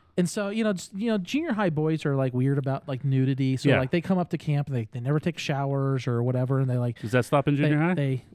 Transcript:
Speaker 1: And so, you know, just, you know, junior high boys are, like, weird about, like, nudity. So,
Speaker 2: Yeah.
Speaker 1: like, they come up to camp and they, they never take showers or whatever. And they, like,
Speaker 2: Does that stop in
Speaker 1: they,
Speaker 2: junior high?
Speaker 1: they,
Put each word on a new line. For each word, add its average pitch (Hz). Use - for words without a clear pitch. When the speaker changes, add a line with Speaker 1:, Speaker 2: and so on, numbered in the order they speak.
Speaker 1:
And 180
so, 202
you 220
know, 214
just, -
you 214
know, 220
junior 285
high 202
boys 156
are, 143
like, 131
weird 135
about, 135
like, 131
nudity. 131
So, 143
Speaker 2:
Yeah. 127
Speaker 1:
like, 131
they 175
come 185
up 175
to 175
camp 143
and 139
they, 113
they 127
never 143
take 170
showers 135
or 120
whatever. 127
And 135
they, 123
like, 120
Speaker 2:
Does 107
that 123
stop 143
in 143
Speaker 1:
they, 139
Speaker 2:
junior 151
high? 170
Speaker 1:
they, 135